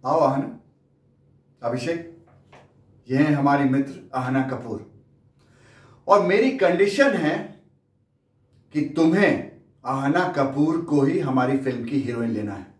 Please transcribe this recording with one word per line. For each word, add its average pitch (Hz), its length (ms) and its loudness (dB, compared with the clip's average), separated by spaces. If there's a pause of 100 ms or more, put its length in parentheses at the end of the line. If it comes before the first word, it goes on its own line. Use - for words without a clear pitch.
आओ 151 160 0
आहना, 139 380 0 (1040)
अभिषेक, 131 640 -6 (800)
ये 131 80 -2
हैं 147 180 4
हमारी 139 340 2
मित्र 135 320 -2 (140)
आहना 127 340 -2
कपूर। 104 380 -10 (1200)
और 190 180 6
मेरी 233 320 4
condition 196 580 2
है 160 200 0 (1400)
कि 147 60 0 (160)
तुम्हें 165 560 2 (320)
आहना 139 480 0
कपूर 147 520 0
को 139 180 2
ही - 160 0
हमारी 131 400 0
film 120 260 -4
की 135 160 -2
heroine 117 300 -4
लेना 104 240 -6
है। 92 120 -16 (140)